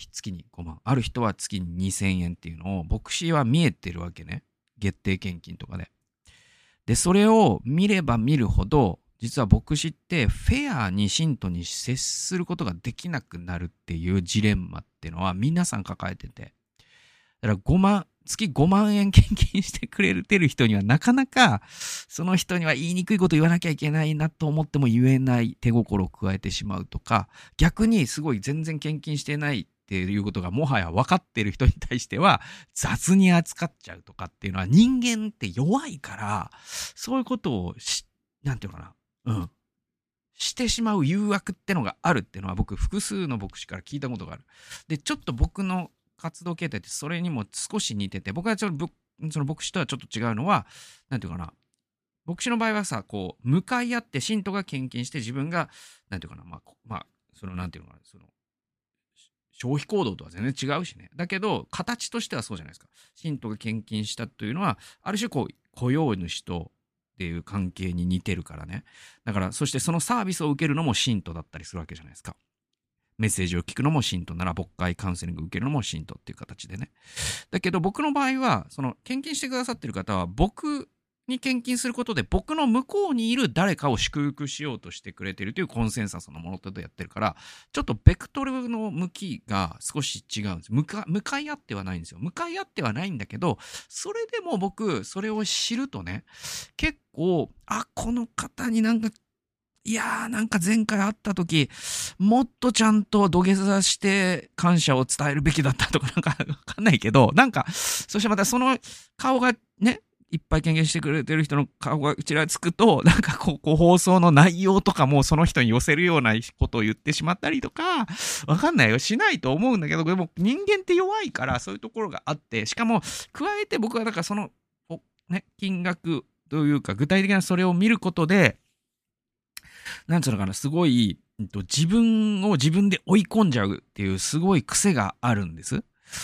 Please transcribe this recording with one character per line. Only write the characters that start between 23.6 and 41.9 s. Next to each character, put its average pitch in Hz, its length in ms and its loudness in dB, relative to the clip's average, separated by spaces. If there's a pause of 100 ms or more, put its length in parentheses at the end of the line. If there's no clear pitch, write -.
ゃ - 20 0
い 151 60 0
け 147 160 -2
な 156 120 2
い 156 120 0
な 156 140 0
と - 180 -4
思 151 160 2
っ 147 40 -2
て 147 120 0
も 139 80 6
言 120 200 6
え 131 120 6
な 127 220 2
い - 180 -4
手 120 120 2
心 104 340 2
を - 40 -10
加 95 240 -4
え 95 60 -4
て 101 120 -6
し - 140 -6
ま 95 140 -6
う 92 60 -8
と - 140 -12
か、 - 300 0 (280)
逆 170 300 4
に 208 200 4
す - 140 -6
ご 151 120 0
い 107 60 -2
全 147 240 -4
然 156 160 -6
献 151 200 -6
金 151 180 -4
し 143 60 -6
て 147 140 -6
な 147 160 -2
い 107 80 -4
っ 80 60 -14 (240)
て 98 40 -4
い 95 220 0
う 101 60 0
こ 101 80 -2
と 92 100 -4
が 87 100 -6
も 131 140 0
は 131 140 2
や 85 120 -2
分 98 120 0
か 180 140 2
っ - 60 -4
て - 200 -4
る 101 80 0
人 - 140 -2
に 131 80 8
対 - 260 -6
し - 80 -8
て 98 100 -6
は 170 240 4 (320)
雑 - 440 2
に 190 160 8
扱 170 320 0
っ - 160 -10
ち - 100 -20
ゃ 82 40 -14
う 85 80 -20
と - 100 -20
か 92 120 -12
っ 85 60 -16
て - 160 -12
い 95 40 -4
う - 20 -8
の 92 60 -4
は 92 60 -2
人 233 380 6
間 220 260 -2
っ - 20 -8
て 101 220 -8
弱 180 340 0
い 185 120 -12
か - 160 -14
ら、 107 360 -6 (120)
そ - 520 -8
う - 40 2
い - 20 0
う 240 40 -6
こ 247 120 -4
と 113 280 -2
を 87 120 -8
し-、 - 280 -6 (380)
な 139 120 -2
ん 110 40 -12
て 101 80 -12
い - 20 -10
う 92 40 -16
の 82 60 -18
か - 160 -20 (300)
な。 117 80 -2
う 104 80 -2
ん。 85 80 -8 (840)
し - 200 -8
て 240 160 -2
し - 120 -2
ま 214 140 2
う 165 100 2
誘 202 220 0
惑 202 240 -2
っ - 40 -10
て - 180 -6
の 165 100 0
が - 180 -6